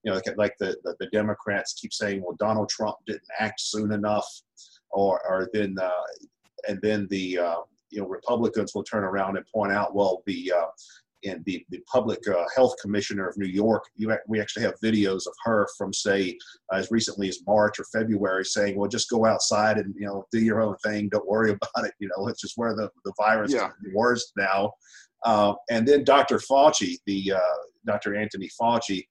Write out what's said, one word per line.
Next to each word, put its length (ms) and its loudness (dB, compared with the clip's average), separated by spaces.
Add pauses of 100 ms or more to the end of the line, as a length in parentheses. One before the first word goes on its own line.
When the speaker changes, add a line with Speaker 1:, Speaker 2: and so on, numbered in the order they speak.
Speaker 1:
you 80 -2
know, 120 2
like, 140 -6
like 220 2
the, 240 -2
the, 160 -6
the 80 -6
Democrats 640 -2
keep 180 -12
saying, 300 -4
"Well, 160 -8
Donald 320 0
Trump 280 -4 (100)
didn't 160 -8 (160)
act 200 -4
soon 320 -2
enough," 360 0 (640)
or, 360 2
or 240 -2
then, 300 -2
uh, 80 0 (760)
and 160 -4
then 260 0
the, 300 -2
uh, 160 0 (340)
you 120 -8
know, 60 -6
Republicans 680 -2
will 80 -4
turn 200 -4
around 340 -2
and 100 -8
point 240 0
out, 240 0
Well, 320 2
the, 280 -2
uh, 120 2 (560)
and 220 -8
the, 240 -6
the 100 -10 (120)
public, 360 2
uh, 160 2 (120)
health 260 6
commissioner 460 -2
of 100 -6
New 100 -2
York, 360 2 (120)
you 160 -2
ac-, 160 0
we 120 0
actually 240 -4
have 200 0
videos 440 2
of 60 -12 (100)
her 240 2 (100)
from, 160 -4
say, 440 0 (340)
as 200 -2
recently 360 0
as 200 -6
March 320 4
or 60 -10
February 600 0
saying, 320 0
"Well, 120 0
just 200 -2
go 160 2
outside 520 2
and, 200 -4
you 80 -6
know, 260 -6
do 80 2
your 220 4
own 220 0
thing. 260 -2
Don't 180 0
worry 240 2
<laughs> 60 -2 (180)
about 100 -2
it." 140 -6
You 160 -8
know, 120 -4
it's 140 -6
just 160 -10
where 180 -2
the, 140 -4 (140)
the 160 -8
virus 340 2
Speaker 2:
Yeah. 140 2
Speaker 1:
is 60 -8 (100)
the 120 -12
worst 420 2
now. 360 0 (520)
Uh, 280 4 (180)
and 160 2
then 160 6
Doctor 340 6
Fauci, 600 4 (100)
the, 260 0
uh, 60 2 (480)
Doctor 280 -2
Anthony 340 -4 (120)
Fauci 500 0